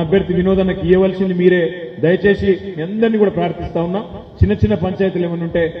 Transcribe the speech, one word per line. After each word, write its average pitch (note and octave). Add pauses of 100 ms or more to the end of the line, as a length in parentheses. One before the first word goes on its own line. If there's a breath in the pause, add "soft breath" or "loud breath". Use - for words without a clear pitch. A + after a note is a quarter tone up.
అభ్యర్థి F3+
వినోదన్నకి F#3
ఇవ్వవలసింది F#3
మీరే. F3+ (420)
దయచేసి F#3+ (260)
మీ D3+
అందరినీ A3
కూడా G3
ప్రార్థిస్తా E3+
ఉన్నా, F#3+ (380)
చిన్న G3 (100)
చిన్న G#3+ (100)
పంచాయతీలు F#3
ఏమైనా E3+
ఉంటే E3+ (180)